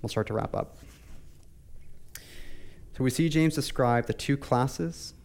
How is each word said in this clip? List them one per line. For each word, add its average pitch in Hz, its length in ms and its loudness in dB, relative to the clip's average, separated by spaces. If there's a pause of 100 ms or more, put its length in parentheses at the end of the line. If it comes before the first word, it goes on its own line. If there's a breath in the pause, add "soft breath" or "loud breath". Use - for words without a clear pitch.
we'll 117 60 -2
start 107 200 0
to 110 60 -2
wrap - 220 0
up. - 200 -4 (2250 loud breath)
So 131 80 0
we 127 60 6
see 165 180 4
James 160 260 6
describe 120 520 2
the 113 60 0
two - 240 0
classes 139 760 0 (100)